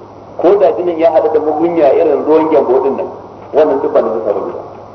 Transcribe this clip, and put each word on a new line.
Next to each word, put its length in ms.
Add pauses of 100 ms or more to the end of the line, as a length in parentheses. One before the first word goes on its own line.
(380)
ko 200
da 160
jinin 240
ya 140
haɗu 220
da 60
mugunya 540
irin 320
ruwan 240
gyambo 320
din 140
nan, 140 (440)
wannan 280
duk 100
ba 100
na 80
jasa 240
bane 200
ba. 100 (320)